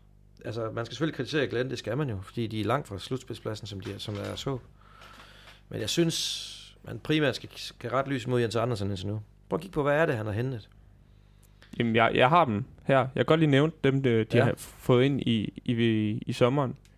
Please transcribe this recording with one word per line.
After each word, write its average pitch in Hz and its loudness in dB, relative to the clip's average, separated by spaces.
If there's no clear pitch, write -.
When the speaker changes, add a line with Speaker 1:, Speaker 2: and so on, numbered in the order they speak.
Speaker 1:
Altså, 113 -6
man 113 -6
skal 117 -14
selvfølgelig 151 -4
kritisere 135 -2
Glenn, 120 -2
det 123 -8
skal 107 -6
man 147 -2
jo, 98 -6
fordi 117 -6
de 110 -6
er 104 -2
langt 127 -2
fra 98 -8
slutspidspladsen, 110 -8
som 98 -10
de 98 -8
er, 101 -10
som 104 -8
er 101 -6
så. 131 -6
Men 107 -8
jeg 107 -6
synes, - -4
man 113 -12
primært 151 0
skal, - -14
skal - -12
rette 135 0
lys 120 -4
mod 123 2
Jens 113 0
Andersen 113 0
indtil 95 -6
nu. 107 -6
Prøv 190 -2
at 160 -2
kigge 185 -12
på, 156 0
hvad 143 2
er 165 4
det, 147 0
han 107 -4
har 107 -4
hentet? 120 -4
Speaker 2:
Jamen, 117 2
jeg, 113 6
jeg 127 6
har 165 6
dem 113 -2
her. 135 4
Jeg 127 0
kan 123 2
godt 160 4
lige 156 4
nævne 143 4
dem, 135 4
de, 113 4
de - 0
Speaker 1:
Ja. 127 6
Speaker 2:
har 120 2
fået - 2
ind 139 2
i, - -2
i, 123 0
i 113 -4
sommeren. 127 2